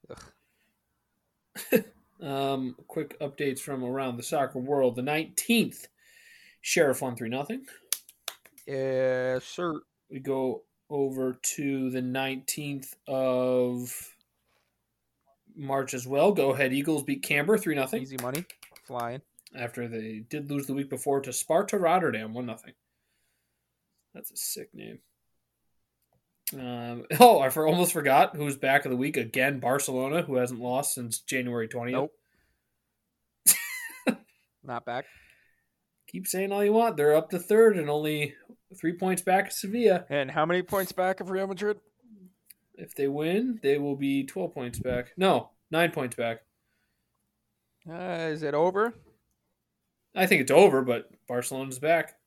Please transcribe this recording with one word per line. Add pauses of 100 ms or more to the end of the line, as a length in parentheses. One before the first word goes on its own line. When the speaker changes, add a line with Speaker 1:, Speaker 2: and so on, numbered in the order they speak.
Speaker 1:
Ugh. (1300)
Speaker 2:
<laughs> (280)
Um, (140)
quick
updates
from
around
the
soccer
world.
The
nineteenth, (720)
Sheriff
won
three
nothing. (1000)
Speaker 1:
Yes,
sir. (320)
Speaker 2:
We
go (260)
over (160)
to
the
nineteenth (140)
of (1400)
March
as
well.
Go
Ahead
Eagles
beat
Canberra
three
nothing.
Speaker 1:
Easy
money. (400)
Flying. (340)
Speaker 2:
After
they
did
lose
the
week
before
to
Sparta
Rotterdam,
one
nothing. (1400)
That's
a
sick
name. (1500)
Um,
<laughs>
oh,
I
for-,
almost
forgot
who's
back
of
the
week
again,
Barcelona,
who
hasn't
lost
since
January
twentieth.
Speaker 1:
Nope. (2000)
Speaker 2:
<laughs>
Speaker 1:
Not
back. (1000)
Speaker 2:
Keep
saying
all
you
want.
They're
up
to
third
and
only (420)
three
points
back
of
Sevilla.
Speaker 1:
And
how
many
points
back
of
Real
Madrid? (960)
Speaker 2:
If
they
win,
they
will
be
twelve
points
back.
No, (200)
nine
points
back. (1500)
Speaker 1:
Uh,
is
it
over? (1200)
Speaker 2:
I
think
it's
over,
but (180)
Barcelona's
back. (120)